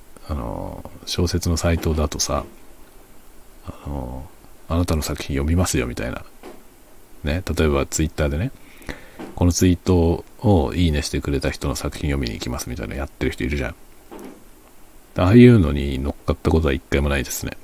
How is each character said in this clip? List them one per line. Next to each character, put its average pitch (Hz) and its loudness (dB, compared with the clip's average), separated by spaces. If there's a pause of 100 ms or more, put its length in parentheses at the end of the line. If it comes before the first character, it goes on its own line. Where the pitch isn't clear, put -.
(300)
う、 78 -6
あ - -4
の、 50 -10 (140)
小 90 -2
説 87 -2
の 82 0
サ 85 0
イ 82 2
ト 80 -2
だ 76 0
と - -8
さ、 69 -4 (1200)
あ - -12 (160)
の、 65 -8 (420)
「あ 80 0
な 87 2
た 85 0
の 76 0
作 73 -6
品 71 -4
読 69 0
み 82 2
ま 92 2
す - -2
よ」 62 0
み 62 -8
た 117 -6
い - -6
な。 - -10 (1000)
ね、 78 -2 (140)
例 82 4
え - 4
ば 69 0
Twitter 76 -2
で 71 -4
ね、 110 -4 (840)
「こ - 2
の 85 4
ツ 92 4
イ 92 6
ー 87 4
ト 85 2 (140)
を 80 2
い 87 2
い 78 2
ね 73 0
し - -6
て 69 -4
く 71 -4
れ 69 0
た 69 -4
人 - -6
の 67 -2
作 - -6
品 - -4
読 - -2
み 123 -2
に 110 -6
行 - -10
き - -8
ま 120 -6
す」 - -10
み 120 -10
た 110 -8
い - -8
な 98 -10
や 139 -6
っ - -10
て - -6
る 131 -2
人 - -8
い 120 -2
る 73 -4
じ 123 -4
ゃ - -6
ん。 - -14 (1400)
あ 90 2
あ 101 8
い 120 12
う 120 10
の 73 4
に 69 -2
乗 69 -4
っ - -12
か - 0
っ - -10
た - -4
こ 80 4
と 76 2
は 69 2
一 65 -4
回 69 2
も 71 2
な 71 0
い 64 -2
で - -10
す - -8
ね。 - -10